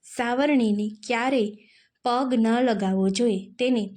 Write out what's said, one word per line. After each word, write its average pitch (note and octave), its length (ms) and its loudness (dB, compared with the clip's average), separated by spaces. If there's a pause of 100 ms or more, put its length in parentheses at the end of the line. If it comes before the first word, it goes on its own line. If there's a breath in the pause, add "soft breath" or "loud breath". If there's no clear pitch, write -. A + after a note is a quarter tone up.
(160)
સાવરણીને A#3+ 720 0 (180)
ક્યારેય A#3+ 500 -2 (480 loud breath)
પગ B3 300 0
ન A3+ 260 2
લગાવવો G3 480 0
જોઈએ. G3 500 -2
તેને A#3+ 380 0